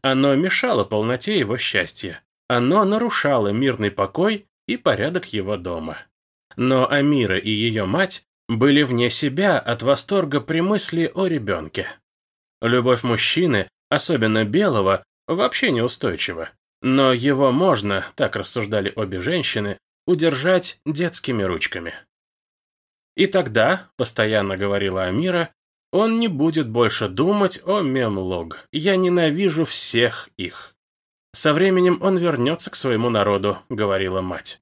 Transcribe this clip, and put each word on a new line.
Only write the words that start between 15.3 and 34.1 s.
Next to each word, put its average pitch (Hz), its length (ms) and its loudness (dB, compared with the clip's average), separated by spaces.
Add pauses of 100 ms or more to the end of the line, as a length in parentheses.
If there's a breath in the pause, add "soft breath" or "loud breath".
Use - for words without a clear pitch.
неустойчива. 98 800 -4 (320)
Но 131 320 4
его 135 380 2
можно, 110 540 2 (100)
так - 200 -2
рассуждали 101 600 -4
обе 98 260 -6
женщины, 110 560 -4 (280)
удержать 165 800 0
детскими 135 580 -2
ручками. 85 500 -4 (1200)
«И 190 120 4
тогда», 143 680 0
постоянно 107 640 0
говорила 98 480 -2
Амира, 165 440 0 (420)
«он 226 280 2
не 233 80 2
будет 156 400 0
больше 113 400 2
думать 180 580 2
о 202 160 0
Мемлог. 98 880 -2
Я 180 240 0
ненавижу 175 680 2
всех - 720 0
их». - 380 -12 (580)
«Со 151 200 2
временем 180 480 4
он 190 160 2
вернется 156 520 0
к - 60 -10
своему 120 340 0
народу», 101 500 2 (100)
говорила 95 520 -2